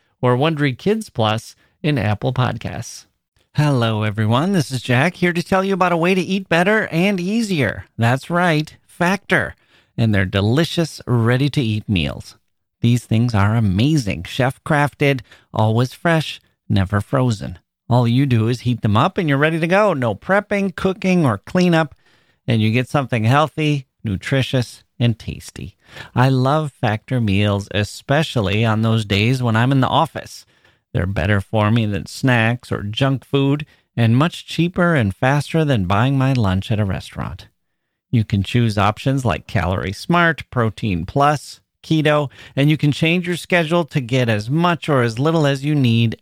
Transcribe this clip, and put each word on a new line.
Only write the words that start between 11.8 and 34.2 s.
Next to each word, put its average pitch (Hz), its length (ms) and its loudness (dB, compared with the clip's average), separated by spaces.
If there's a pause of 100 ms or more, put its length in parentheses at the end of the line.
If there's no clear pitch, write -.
meals. 78 480 -4 (440)
These 120 240 2
things 113 280 0
are 104 220 2
amazing, 110 680 0
chef-crafted, 139 960 -2 (340)
always 110 380 2
fresh, - 480 -2 (280)
never 101 320 0
frozen. 117 600 -2 (280)
All 120 200 4
you 131 180 2
do 113 220 2
is 123 140 -4
heat 123 180 -2
them 107 160 2
up 156 220 2
and 175 100 0
you're 139 100 2
ready 160 220 2
to 165 80 0
go. 196 240 2
No 120 240 -2
prepping, 196 580 -2
cooking, 185 500 0
or 110 140 2
cleanup, 170 560 2 (500)
and 117 160 2
you 110 120 2
get 127 160 0
something 127 340 -2
healthy, 147 640 0 (160)
nutritious, 120 800 -4 (160)
and 120 180 2
tasty. - 600 -14 (360)
I 123 160 2
love 135 440 0
Factor 120 480 -4
meals, 101 500 0
especially 107 960 -2
on 110 180 0
those 113 220 0
days 113 400 0
when 113 100 0
I'm 120 160 2
in 139 100 2
the 123 60 2
office. - 580 -4 (480)
They're 87 140 -2
better 98 340 0
for 104 300 0
me 113 160 0
than 101 200 -6
snacks 120 680 0
or 113 100 -4
junk 123 420 -2
food, 143 400 0 (320)
and 117 200 4
much 160 280 0